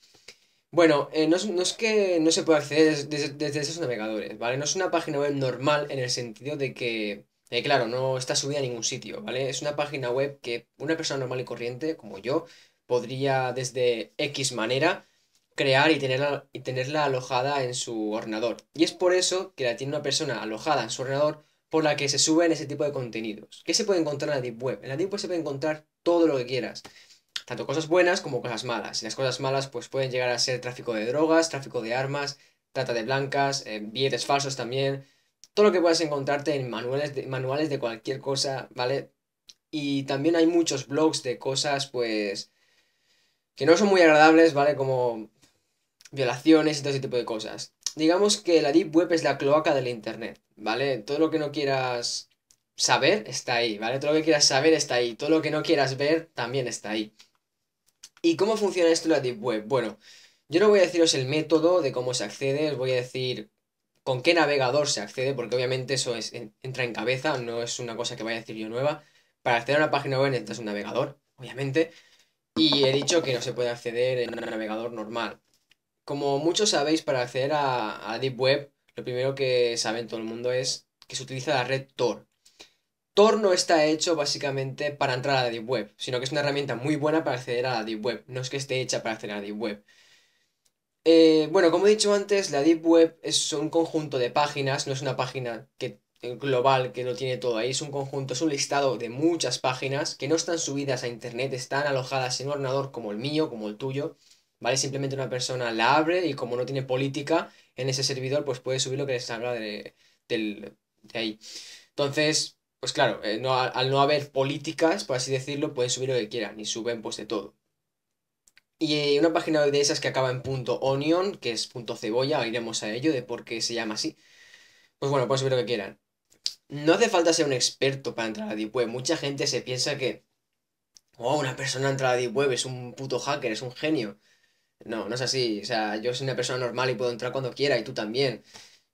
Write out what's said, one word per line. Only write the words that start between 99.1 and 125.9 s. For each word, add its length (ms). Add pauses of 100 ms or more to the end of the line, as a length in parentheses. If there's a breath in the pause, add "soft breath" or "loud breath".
páginas 540
que 140
no 80
están 220
subidas 440
a 60
internet, 460
están 320
alojadas 540
en 80
un 60
ordenador 380
como 200
el 60
mío, 300
como 200
el 100
tuyo, 380 (440 soft breath)
¿vale? 160
Simplemente 400
una 140
persona 420
la 240
abre 300
y 80
como 220
no 100
tiene 160
política 680 (260 loud breath)
en 120
ese 160
servidor, 400
pues 160
puede 200
subir 180
lo 80
que 60
les 120
salga 300
de, 400 (340 soft breath)
del, 480 (260)
de 160
ahí. 200 (520 loud breath)
Entonces, 640 (240)
pues 120
claro, 320
eh, 140
no, 200
al, 160
al 160
no 100
haber 300
políticas, 760
por 120
así 160
decirlo, 420
pueden 160
subir 200
lo 40
que 140
quieran 320
y 60
suben, 360
pues, 140
de 100
todo. 300 (1200)
Y, 160
eh, 240
una 140
página 340
de 140
esas 200
que 80
acaba 220
en 120
punto 380
onion, 560
que 160
es 140
punto 300
cebolla, 500
iremos 360
a 100
ello 200
de 100
por 220
qué 180
se 120
llama 200
así. 220 (800 soft breath)
Pues 120
bueno, 160
pueden 140
subir 120
lo 60
que 80
quieran. 340 (680)